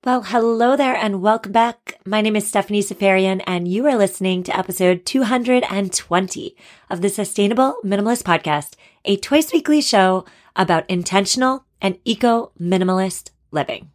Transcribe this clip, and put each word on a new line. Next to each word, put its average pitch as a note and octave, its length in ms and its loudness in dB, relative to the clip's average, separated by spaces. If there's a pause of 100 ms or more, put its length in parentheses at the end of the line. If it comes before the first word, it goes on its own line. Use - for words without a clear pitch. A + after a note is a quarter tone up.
Well, B3 200 0
hello A#3 520 2
there C4 200 2
and G3 260 -2
welcome G#3+ 300 0
back. A#3 560 0
My G#3+ 140 0
name G#3+ 140 0
is G#3 120 -2
Stephanie G#3 340 0
Seferian, F#3+ 640 2
and F3 220 -2
you G3+ 180 0
are C#4+ 100 4
listening F#3 460 0
to - 160 -4
episode F3+ 480 0
two C4 200 0
hundred B3 440 2
and F#3+ 240 -4
twenty - 640 -4 (340)
of F3+ 120 -4
the G3 80 2
Sustainable G#3+ 640 0 (100)
Minimalist G#3 380 -2
Podcast, D#3 500 -2 (320)
a G3+ 120 2
twice D4+ 360 0
weekly D4+ 260 2
show F#3 460 2 (300)
about E3+ 340 0
intentional G3+ 760 -2 (140)
and F#3+ 240 -4
eco-minimalist F#3+ 1300 -2 (220)
living. D3 440 -6